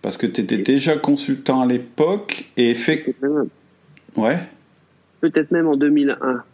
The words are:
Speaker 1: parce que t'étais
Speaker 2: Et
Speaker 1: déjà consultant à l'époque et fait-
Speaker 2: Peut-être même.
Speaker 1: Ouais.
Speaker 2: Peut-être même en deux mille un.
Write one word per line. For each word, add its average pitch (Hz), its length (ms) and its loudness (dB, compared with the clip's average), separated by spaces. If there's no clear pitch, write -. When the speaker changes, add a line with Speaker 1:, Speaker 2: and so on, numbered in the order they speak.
Speaker 1:
parce 101 140 -6
que 120 120 -2
t'étais 110 280 -2
Speaker 2:
Et 95 60 -2
Speaker 1:
déjà 139 340 2
consultant 139 640 0
à 127 40 2
l'époque 151 760 -2
et 120 180 4
fait- 151 240 -2
Speaker 2:
Peut-être 135 240 -6
même. 143 240 0
Speaker 1:
Ouais. 123 220 0
Speaker 2:
Peut-être 156 320 0
même 165 160 2
en 147 80 2
deux 143 140 2
mille 143 320 2
un. 123 200 -2